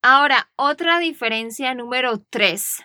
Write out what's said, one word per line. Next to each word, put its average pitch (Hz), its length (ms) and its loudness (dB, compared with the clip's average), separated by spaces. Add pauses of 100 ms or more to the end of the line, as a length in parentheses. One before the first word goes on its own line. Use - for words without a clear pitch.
Ahora, 269 520 4
otra 302 460 0
diferencia 240 720 -4
número 247 560 -2
tres 196 540 -2